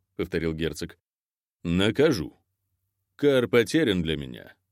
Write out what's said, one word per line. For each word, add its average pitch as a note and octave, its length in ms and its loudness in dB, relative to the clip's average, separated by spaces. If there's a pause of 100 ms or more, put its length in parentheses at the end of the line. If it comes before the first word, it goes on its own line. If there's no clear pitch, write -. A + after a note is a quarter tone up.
(160)
повторил E2 380 -4
герцог. D#2 440 -8 (640)
"Накажу. F#2+ 720 0 (800)
Кар C3+ 320 2
потерян A#2 540 2
для D#2 140 -2
меня. B1+ 380 -12 (180)